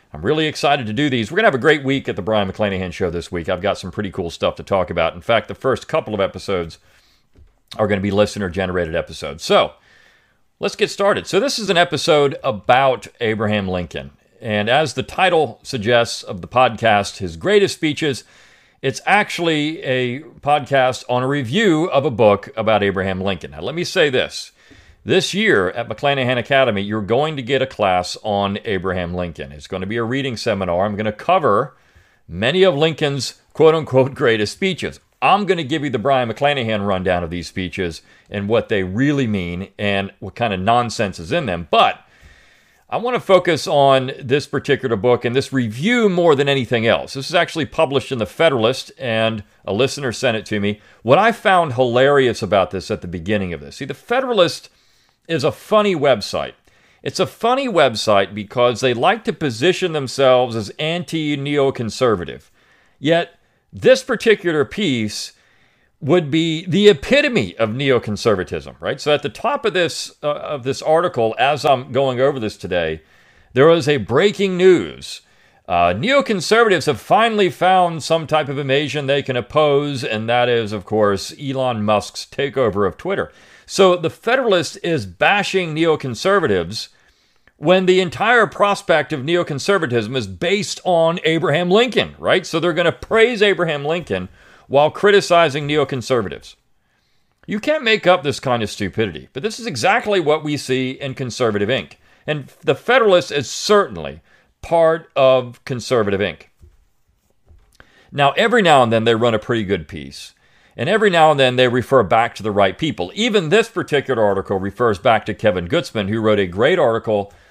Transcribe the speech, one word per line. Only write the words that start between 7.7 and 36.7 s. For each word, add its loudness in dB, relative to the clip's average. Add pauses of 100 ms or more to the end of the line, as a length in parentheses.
are 2
gonna 0
be -2
listener-generated -2
episodes. -8
So 2 (840)
let's -6
get -2
started. -2
So 0
this 0
is -6
an 0
episode 2
about 0 (140)
Abraham -2
Lincoln. -6 (280)
And -2
as 2
the -6
title 0
suggests 0
of -10
the -14
podcast, 2
His -8
Greatest 2
Speeches, -4 (600)
it's -4
actually 0
a -4
podcast 0
on 0
a 0
review 2
of 0
a 0
book 4
about 2
Abraham -2
Lincoln. -6
Now, -14
let -6
me -4
say 2
this. -4 (500)
This 0
year 2
at -8
McClanahan -2
Academy, 2
you're -4
going -2
to -8
get -2
a 0
class -2
on -2
Abraham -4
Lincoln. -8
It's -18
gonna -8
be -8
a -4
reading -6
seminar. -2
I'm -4
gonna -4
cover 0 (540)
many 0
of 4
Lincoln's -2 (140)
quote-unquote 4
greatest 0
speeches. -6 (220)
I'm 2
gonna -2
give -2
you -4
the -2
Brion 0
McClanahan -2